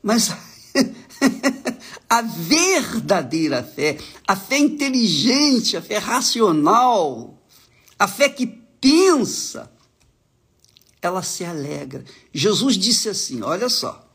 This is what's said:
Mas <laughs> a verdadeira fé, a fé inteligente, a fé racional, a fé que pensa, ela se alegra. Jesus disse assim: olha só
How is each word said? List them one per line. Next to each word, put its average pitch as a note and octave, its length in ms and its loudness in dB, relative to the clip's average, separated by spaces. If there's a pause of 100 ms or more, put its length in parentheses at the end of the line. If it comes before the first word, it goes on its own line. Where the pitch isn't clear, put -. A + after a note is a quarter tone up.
Mas A3 280 0 (840)
<laughs> - 920 -4
a A#3 140 2
verdadeira E3 1400 0
fé, C#3 360 -4 (280)
a F#3+ 100 0
fé C4 220 -2
inteligente, C4 1160 2
a E3 60 -6
fé G#3 160 -4
racional, G3+ 1400 2 (560)
a G3+ 80 2
fé C4+ 220 2
que B3+ 180 -4
pensa, - 1300 2 (1300)
ela F3+ 220 -2
se - 220 -8
alegra. C#3+ 600 -8 (280)
Jesus G3+ 440 2
disse A3 320 0
assim: C3+ 340 -6
olha F3+ 260 -4
só - 360 -4 (100)